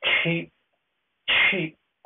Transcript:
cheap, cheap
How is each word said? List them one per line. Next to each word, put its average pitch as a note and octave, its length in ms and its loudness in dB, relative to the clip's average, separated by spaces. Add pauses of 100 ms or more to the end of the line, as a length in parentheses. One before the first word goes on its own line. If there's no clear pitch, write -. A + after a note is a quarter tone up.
(220)
cheap, E3+ 300 -2 (960)
cheap E3 280 -4 (280)